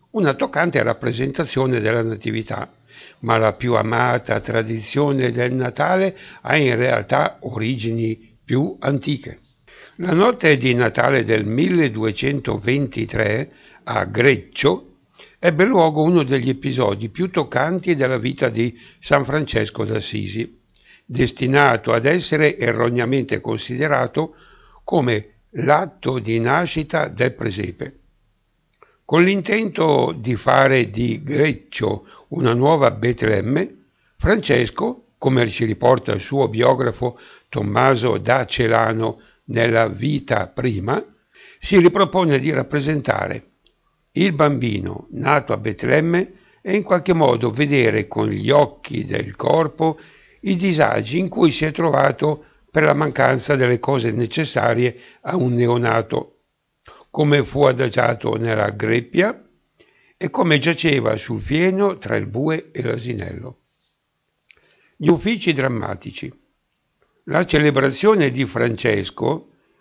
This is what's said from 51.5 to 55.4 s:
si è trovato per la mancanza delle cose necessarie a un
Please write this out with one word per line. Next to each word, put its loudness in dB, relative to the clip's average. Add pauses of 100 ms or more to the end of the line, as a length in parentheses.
si -2
è -2
trovato 0 (280)
per 2
la 4
mancanza 0
delle 2
cose -2
necessarie 0 (220)
a -4
un 0